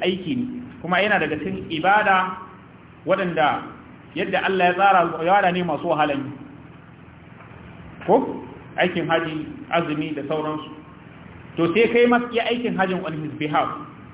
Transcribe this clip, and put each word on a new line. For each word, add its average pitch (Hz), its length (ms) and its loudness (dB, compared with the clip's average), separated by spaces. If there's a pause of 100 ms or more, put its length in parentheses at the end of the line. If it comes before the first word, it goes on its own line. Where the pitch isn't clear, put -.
aiki 170 360 -2
ne, 120 80 -2 (360)
kuma 175 240 0
yana 208 160 2
daga 151 160 -2
cikin 170 320 -6
ibada 185 680 2 (680)
waɗanda 160 580 2 (540)
yadda 185 260 0
Allah 185 220 2
ya 180 80 4
tsara, 190 280 6 (200)
ibada 180 320 4
ne 180 100 0
masu 170 240 -2
wahala 151 300 2
ne. 131 160 -6 (1700)
Ko? 202 100 6 (640)
Aikin 175 260 0
haji, 160 400 0 (220)
azumi 151 480 -2
da 139 80 -6
sauransu. 156 480 -6 (840)
To, 170 160 4
sai 226 180 4
kai 240 160 6
mas-, 240 240 2
ya 220 160 -2
aikin 240 260 -2
hajin 185 300 0
on 160 160 -6
his 147 160 -8
behalf. 151 320 0 (460)